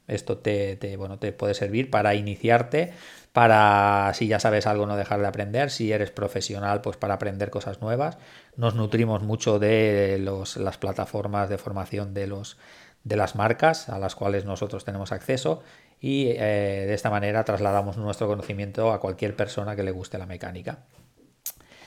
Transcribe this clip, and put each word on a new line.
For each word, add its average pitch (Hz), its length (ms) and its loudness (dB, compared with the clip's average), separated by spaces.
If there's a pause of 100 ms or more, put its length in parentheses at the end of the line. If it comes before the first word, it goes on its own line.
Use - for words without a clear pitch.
Esto 117 320 -4
te, 101 380 0
te, 98 200 -8
bueno, 98 220 -10
te 101 140 -4
puede 101 220 -2
servir 113 360 -2
para 104 240 4
iniciarte, 117 800 2 (400)
para, 104 840 6
si 110 140 -2
ya 107 100 2
sabes 107 300 2
algo, 104 180 2
no 104 100 -2
dejar 101 240 -2
de 101 60 2
aprender. 107 440 -2
Si 107 200 -2
eres 107 220 0
profesional, 101 680 -2
pues 101 140 -6
para 101 180 -2
aprender 101 360 -4
cosas 101 300 -8
nuevas. 127 380 -2 (380)
Nos 117 200 0
nutrimos 110 460 2
mucho 107 360 0
de 104 640 4
los, 95 360 -6
las 98 220 -4
plataformas 101 680 -4
de 98 100 -4
formación 98 560 -6
de 98 140 -4
los, 101 300 -10 (440)
de 107 140 -2
las 101 180 2
marcas 117 540 2
a 98 100 -8
las 95 160 -4
cuales 98 300 -2
nosotros 98 400 -6
tenemos 98 260 -8
acceso 131 540 -2 (340)
y, 135 300 0
eh, 104 580 0
de 104 80 0
esta 107 160 -2
manera 104 340 0
trasladamos 101 520 0
nuestro 104 320 -2
conocimiento 104 640 -2
a 101 80 -2
cualquier 101 340 -4
persona 104 400 -4
que 101 80 -4
le 95 80 -2
guste 92 260 -8
la 92 100 -10
mecánica. 90 580 -12 (1040)